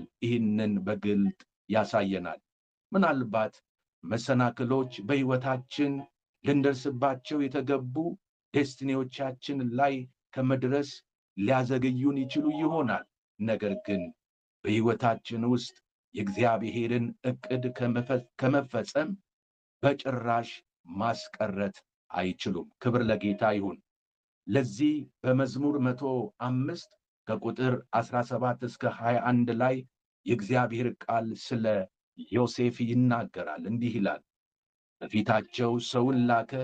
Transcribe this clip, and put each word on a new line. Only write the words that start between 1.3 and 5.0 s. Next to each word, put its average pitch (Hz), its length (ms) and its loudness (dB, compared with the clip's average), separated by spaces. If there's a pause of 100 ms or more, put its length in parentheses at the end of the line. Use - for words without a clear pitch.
ያሳየናል። 98 720 0 (520)
ምናልባት 123 600 2 (500)
መሰናክሎች 123 960 0